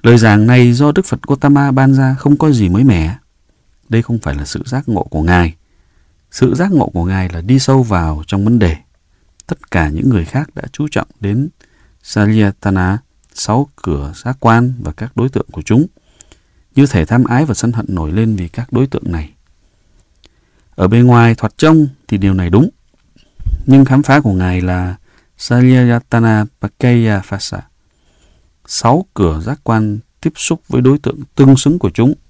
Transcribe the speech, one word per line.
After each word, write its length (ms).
Lời 160
giảng 280
này 260
do 200
Đức 140
Phật 160
Gautama 480
ban 240
ra 200
không 220
có 140
gì 180
mới 160
mẻ. 340
Đây 140
không 160
phải 160
là 100
sự 220
giác 220
ngộ 140
của 200
Ngài. 320
Sự 240
giác 180
ngộ 160
của 160
Ngài 240
là 120
đi 180
sâu 240
vào 440
trong 180
vấn 140
đề. 180
Tất 240
cả 180
những 200
người 160
khác 300
đã 80
chú 180
trọng 180
đến 280
Salayatana, 960
sáu 420
cửa 400
giác 240
quan 380
và 140
các 240
đối 120
tượng 240
của 100
chúng. 240
Như 120
thể 180
tham 200
ái 200
và 100
sân 180
hận 160
nổi 240
lên 240
vì 120
các 240
đối 140
tượng 260
này. 200
Ở 140
bên 180
ngoài 280
thoạt 240
trông 300
thì 100
điều 160
này 160
đúng. 200
Nhưng 180
khám 180
phá 180
của 120
Ngài 280
là 360
Salayatana 1040
Pakkaya 600
Phassa. 420
Sáu 480
cửa 260
giác 220
quan 360
tiếp 160
xúc 320
với 140
đối 160
tượng 220
tương 220
xứng 220
của 120
chúng. 240